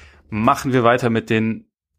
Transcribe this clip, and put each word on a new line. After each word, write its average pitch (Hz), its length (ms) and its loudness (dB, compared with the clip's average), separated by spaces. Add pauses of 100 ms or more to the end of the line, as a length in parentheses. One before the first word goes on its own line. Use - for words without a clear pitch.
(280)
machen 123 440 -2
wir 127 100 2
weiter 120 280 2
mit 113 200 -2
den 110 400 -2 (280)